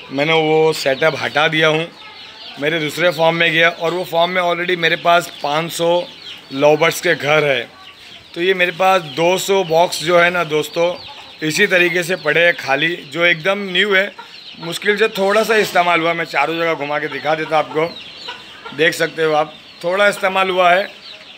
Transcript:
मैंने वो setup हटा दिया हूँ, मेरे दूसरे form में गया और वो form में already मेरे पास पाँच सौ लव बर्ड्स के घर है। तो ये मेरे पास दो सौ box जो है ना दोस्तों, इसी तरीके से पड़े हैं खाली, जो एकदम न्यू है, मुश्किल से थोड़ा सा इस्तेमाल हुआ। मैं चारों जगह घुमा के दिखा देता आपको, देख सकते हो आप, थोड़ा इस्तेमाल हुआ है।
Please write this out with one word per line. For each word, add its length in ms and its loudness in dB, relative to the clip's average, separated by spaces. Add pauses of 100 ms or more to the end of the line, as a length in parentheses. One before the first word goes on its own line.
(120)
मैंने 200 0
वो 400 2
setup 500 0
हटा 260 0
दिया 200 2
हूँ, 180 0 (760)
मेरे 200 -2
दूसरे 300 0
form 260 2
में 160 2
गया 180 4
और 240 -4
वो 100 -4
form 260 0
में 120 -2
already 360 -2
मेरे 260 0
पास 260 4 (120)
पाँच 300 -2
सौ 200 0 (640)
लव 220 6
बर्ड्स 240 2
के 140 2
घर 300 2
है। 240 0 (680)
तो 60 -10
ये 140 2
मेरे 260 2
पास 220 4 (140)
दो 240 2
सौ 260 0
box 380 0
जो 140 4
है 120 6
ना 180 -2
दोस्तों, 440 -2 (500)
इसी 240 2
तरीके 360 2
से 140 -2
पड़े 280 2
हैं 120 4
खाली, 380 -2 (180)
जो 120 0
एकदम 460 0
न्यू 240 0
है, 360 -2 (300)
मुश्किल 360 -2
से 120 2
थोड़ा 340 0
सा 140 2
इस्तेमाल 440 2
हुआ। 120 0
मैं 120 -4
चारों 320 -2
जगह 180 -2
घुमा 240 -4
के 100 -4
दिखा 260 -2
देता 240 -2
आपको, 260 -2 (920)
देख 180 2
सकते 300 -2
हो 80 2
आप, 200 0 (320)
थोड़ा 240 2
इस्तेमाल 420 0
हुआ 200 4
है। 180 2 (500)